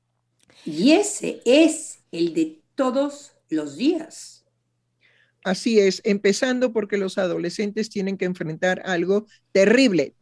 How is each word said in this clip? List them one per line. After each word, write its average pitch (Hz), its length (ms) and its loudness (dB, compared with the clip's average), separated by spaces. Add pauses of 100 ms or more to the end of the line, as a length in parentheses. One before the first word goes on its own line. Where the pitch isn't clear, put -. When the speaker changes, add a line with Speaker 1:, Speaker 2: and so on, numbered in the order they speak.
(640)
Speaker 1:
Y 180 280 2
ese 330 520 0
es 302 560 2 (120)
el 170 220 -2
de 160 260 -4 (140)
todos 277 580 -4 (180)
los 151 260 -6
días. - 680 -6 (1000)
Speaker 2:
Así 208 340 0
es, 190 260 2
empezando 226 680 0
porque 208 260 -4
los 190 180 -6
adolescentes 202 720 -4
tienen 196 280 -6
que 196 60 -4
enfrentar 180 600 -4
algo 185 420 -2 (260)
terrible, 196 680 4